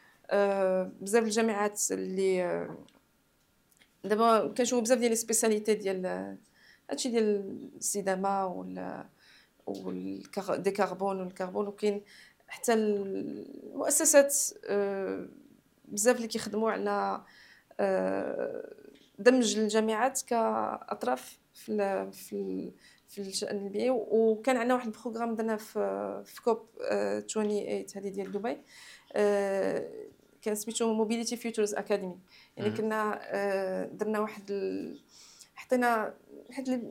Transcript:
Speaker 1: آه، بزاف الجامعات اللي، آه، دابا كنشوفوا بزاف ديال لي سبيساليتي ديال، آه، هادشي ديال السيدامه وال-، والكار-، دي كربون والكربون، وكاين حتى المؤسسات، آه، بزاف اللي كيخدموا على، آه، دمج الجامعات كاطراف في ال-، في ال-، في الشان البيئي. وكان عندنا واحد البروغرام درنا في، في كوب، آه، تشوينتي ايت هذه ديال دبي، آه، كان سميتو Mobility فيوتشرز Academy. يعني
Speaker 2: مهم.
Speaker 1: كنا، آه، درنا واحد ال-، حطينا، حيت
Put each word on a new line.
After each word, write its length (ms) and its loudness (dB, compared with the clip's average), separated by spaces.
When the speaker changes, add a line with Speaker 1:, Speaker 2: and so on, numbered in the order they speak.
Speaker 1:
آه، 640 4
بزاف 220 4
الجامعات 580 2
اللي، 520 0
آه، 340 -4
دابا 440 6
كنشوفوا 360 2
بزاف 160 4
ديال 100 4
لي 60 4
سبيساليتي 580 2
ديال، 320 -2
آه، 320 -6
هادشي 200 -2
ديال 480 2
السيدامه 680 0
وال-، 580 -8
والكار-، 880 -6
دي 160 0
كربون 480 0
والكربون، 480 -4
وكاين 340 -2
حتى 260 0
المؤسسات، 1600 2
آه، 640 -2
بزاف 300 2
اللي 120 -4
كيخدموا 440 -2
على، 500 -2
آه، 960 -2
دمج 380 4
الجامعات 640 2
كاطراف 1160 -2
في 180 -12
ال-، 420 0
في 200 -14
ال-، 380 -4
في 140 -14
الشان 440 -6
البيئي. 240 0
وكان 680 4
عندنا 160 2
واحد 140 0
البروغرام 480 -4
درنا 220 0
في، 680 -4
في 160 -18
كوب، 240 2
آه، 380 0
تشوينتي 480 -2
ايت 300 -4
هذه 120 -6
ديال 220 -6
دبي، 260 -4
آه، 760 2
كان 140 -2
سميتو 380 0
Mobility 440 0
فيوتشرز 380 0
Academy. 440 -2
يعني 120 0
Speaker 2:
مهم. 80 0
Speaker 1:
كنا، 460 0
آه، 640 0
درنا 340 -2
واحد 320 -4
ال-، 480 -4
حطينا، 580 0
حيت 180 -6